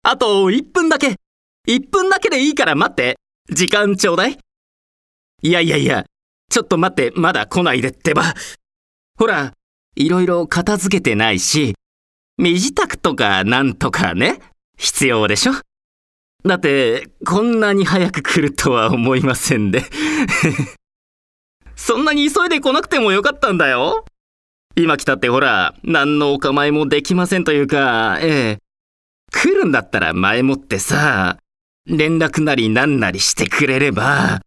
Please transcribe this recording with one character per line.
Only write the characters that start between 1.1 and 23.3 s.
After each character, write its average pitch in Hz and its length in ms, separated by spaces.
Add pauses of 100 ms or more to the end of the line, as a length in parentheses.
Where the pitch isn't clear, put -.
一 247 140
分 370 280
だ 269 80
け - 140
で 262 100
い 294 80
い 294 60
か 269 100
ら 156 80
待 151 180
っ - 40
て。 127 220 (340)
時 - 180
間 208 260
ち 190 140
ょ 170 60
う - 20
だ 208 120
い。 285 100 (1040)
い 160 80
や 175 100
い 165 80
や 147 80
い 135 80
や、 123 220 (420)
ち - 120
ょ - 20
っ - 40
と 170 120
待 180 120
っ - 40
て、 131 200
ま 175 160
だ 107 140
来 - 160
な 151 140
い 123 80
で 131 60
っ - 20
て 151 240
ば。 165 180 (840)
ほ 226 80
ら、 151 260 (420)
い 156 140
ろ 180 140
い - 20
ろ 175 220
片 196 300
付 190 200
け - 40
て 120 120
な 110 180
い 95 60
し、 120 380 (640)
身 180 200
支 214 140
度 - 240
と 160 160
か 101 300
な 123 180
ん 127 140
と - 160
か 87 240
ね、 175 240 (400)
必 - 260
要 113 220
で 104 80
し - 120
ょ？ 269 60 (880)
だ 185 120
っ 180 40
て、 135 500 (180)
こ 196 160
ん 233 160
な 208 140
に 196 120
早 175 240
く 139 140
来 - 180
る 143 140
と - 160
は 113 200
思 127 240
い 127 60
ま 131 140
せ - 220
ん 104 120
で。 117 140 (920)
<laughs> - 1000
そ - 180
ん 277 100
な 302 100
に 294 120
急 302 200
い - 20
で 311 100
来 262 140
な 320 80
く - 80
て 320 80
も 214 140
よ 196 100
か 285 140